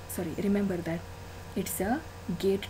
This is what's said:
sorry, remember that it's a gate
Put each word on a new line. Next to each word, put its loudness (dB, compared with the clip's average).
sorry, -2
remember 4
that 0
it's -2
a 4
gate 4